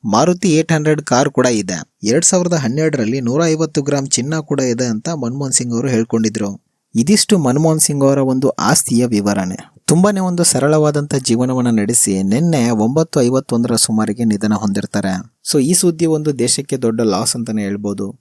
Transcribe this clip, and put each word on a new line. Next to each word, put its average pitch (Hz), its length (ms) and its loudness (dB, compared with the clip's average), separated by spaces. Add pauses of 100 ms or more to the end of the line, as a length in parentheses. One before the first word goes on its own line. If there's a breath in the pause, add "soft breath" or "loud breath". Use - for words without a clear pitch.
(140)
ಮಾರುತಿ 175 360 2 (100)
ಏಟ್ 160 160 -2
ಹಂಡ್ರೆಡ್ 151 260 0 (100)
ಕಾರ್ 135 260 2
ಕೂಡ 127 100 2 (160)
ಇದೆ. 90 160 -6 (320)
ಎರಡ್ 165 180 2
ಸಾವಿರದ 175 360 0
ಹನ್ನೆರಡರಲ್ಲಿ 135 600 -2
ನೂರ 139 140 0 (120)
ಐವತ್ತು 156 360 -2
ಗ್ರಾಂ 139 180 -2 (100)
ಚಿನ್ನ 151 220 -4 (120)
ಕೂಡ 135 80 -2 (140)
ಇದೆ 123 200 -2
ಅಂತ 110 160 -6 (140)
ಮನಮೋಹನ್ 131 340 -4
ಸಿಂಗ್ 120 200 -2
ಅವರು 131 180 -2
ಹೇಳ್ಕೊಂಡಿದ್ರು. 110 560 -2 (500)
ಇದಿಷ್ಟು 208 320 4 (140)
ಮನಮೋಹನ್ 156 400 2
ಸಿಂಗ್ 143 200 0
ಅವರ 139 140 4 (120)
ಒಂದು 131 140 2 (220)
ಆಸ್ತಿಯ 123 360 2 (100)
ವಿವರಣೆ. 98 440 0 (320)
ತುಂಬಾನೇ 190 380 4
ಒಂದು 175 200 0
ಸರಳವಾದಂಥ 147 640 2 (140)
ಜೀವನವನ್ನ 123 420 0 (100)
ನಡೆಸಿ 104 320 0 (200)
ನಿನ್ನೆ 156 280 2 (260)
ಒಂಬತ್ತು 156 320 0 (100)
ಐವತ್ತೊಂದರ 120 480 0 (100)
ಸುಮಾರಿಗೆ 110 460 -2
ನಿಧನ 107 320 0
ಹೊಂದಿರ್ತಾರೆ. 98 500 -4 (360)
So 156 80 0 (120)
ಈ - 100 2
ಸುದ್ದಿ 170 280 0 (100)
ಒಂದು 151 140 -2 (120)
ದೇಶಕ್ಕೆ 135 400 -2
ದೊಡ್ಡ 113 160 -2 (140)
ಲಾಸ್ 95 240 -2
ಅಂತಾನೆ 110 300 -4
ಹೇಳ್ಬೋದು. 101 380 -6 (160)